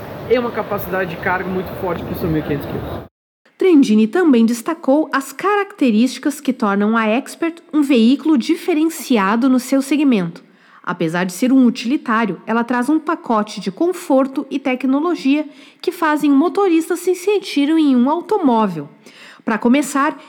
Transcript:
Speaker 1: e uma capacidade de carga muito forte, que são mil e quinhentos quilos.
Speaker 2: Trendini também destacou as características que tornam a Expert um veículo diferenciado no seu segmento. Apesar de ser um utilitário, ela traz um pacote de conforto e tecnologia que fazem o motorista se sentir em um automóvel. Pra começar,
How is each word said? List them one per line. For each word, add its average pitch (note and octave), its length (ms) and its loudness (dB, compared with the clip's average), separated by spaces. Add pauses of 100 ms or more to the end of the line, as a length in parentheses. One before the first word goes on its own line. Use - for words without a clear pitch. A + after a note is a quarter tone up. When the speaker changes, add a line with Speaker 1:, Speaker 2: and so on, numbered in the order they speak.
(300)
Speaker 1:
e B3 100 2
uma A#3+ 120 -4
capacidade F#3+ 580 -6
de - 80 -10
carga F3+ 320 -4
muito F#3 200 -4 (120)
forte, F3 200 -4
que - 140 -8
são F3+ 140 -4
mil D#3 100 0
e D3 40 -4
quinhentos C#3+ 220 -6
quilos. - 440 -10 (480)
Speaker 2:
Trendini A#3+ 500 4
também C4+ 380 4
destacou D4 640 0
as C4+ 220 -4
características D4 1080 0
que B3+ 140 -2
tornam G#3 420 0
a A3+ 120 0
Expert C4+ 480 -4 (180)
um D4+ 80 2
veículo C#4 560 4
diferenciado C4+ 1120 0
no B3+ 100 4
seu C4+ 220 0
segmento. C4 600 0 (400)
Apesar F3 440 -4
de F#3 80 -6
ser B3+ 180 0
um C4+ 140 6
utilitário, A3+ 840 -2
ela A#3 160 0
traz B3 240 -2
um D#4 100 2
pacote B3+ 640 -2
de F#3+ 100 -6
conforto C#4 800 0
e C#4+ 100 -4
tecnologia C#4 840 0 (360)
que F4+ 100 -4
fazem D4+ 400 0
o C#4 40 6
motorista F4 600 2
se F4+ 180 -2
sentir F4+ 540 -2
em D4+ 300 4
um B3 120 2
automóvel. A#3+ 800 0 (560)
Pra A3+ 140 -2
começar, C#4 600 0 (120)